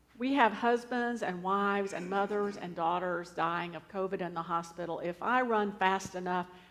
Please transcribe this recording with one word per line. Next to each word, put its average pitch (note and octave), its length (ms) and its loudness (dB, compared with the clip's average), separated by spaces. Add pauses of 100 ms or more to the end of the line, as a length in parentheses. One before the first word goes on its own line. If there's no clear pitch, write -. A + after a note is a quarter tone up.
(160)
We B3+ 180 0
have A#3 180 6
husbands A#3+ 680 0
and F3+ 200 -2
wives G3+ 500 2
and F3 160 -6
mothers G3+ 480 0
and F3 180 -8
daughters F3 560 -2
dying E3+ 440 -2
of D#3 140 -12
covid F#3+ 340 -4
in F3 100 -4
the E3+ 100 -4
hospital. E3+ 580 -4
If E3+ 220 -4
I B3 200 4
run G#3 300 2
fast F#3+ 420 2
enough, F3+ 320 -2 (240)